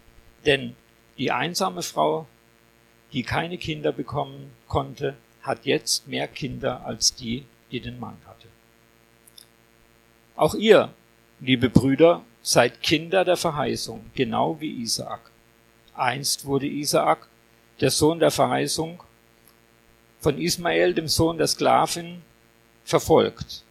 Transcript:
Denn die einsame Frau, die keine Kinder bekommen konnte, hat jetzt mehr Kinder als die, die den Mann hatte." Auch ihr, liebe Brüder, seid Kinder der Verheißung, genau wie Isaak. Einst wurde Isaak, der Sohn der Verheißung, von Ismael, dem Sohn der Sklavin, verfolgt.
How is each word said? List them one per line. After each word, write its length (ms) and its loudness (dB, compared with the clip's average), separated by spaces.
Denn 280 0
die 120 -2
einsame 520 -4
Frau, 420 -2
die 80 -4
keine 380 -6
Kinder 320 -4
bekommen 600 -8
konnte, 480 -4
hat 220 2
jetzt 420 0
mehr 200 -6
Kinder 560 -6
als 300 -2
die, 320 -8
die 100 -8
den 200 -12
Mann 260 -12
hatte." 220 -20
Auch 200 0
ihr, 360 6
liebe 300 2
Brüder, 560 6
seid 400 2
Kinder 420 0
der 140 2
Verheißung, 800 -6
genau 440 -2
wie 220 -8
Isaak. 480 -8
Einst 460 -2
wurde 240 -2
Isaak, 600 0
der 100 2
Sohn 300 2
der 100 4
Verheißung, 720 -2
von 180 0
Ismael, 560 0
dem 140 -4
Sohn 300 0
der 100 0
Sklavin, 760 0
verfolgt. 880 0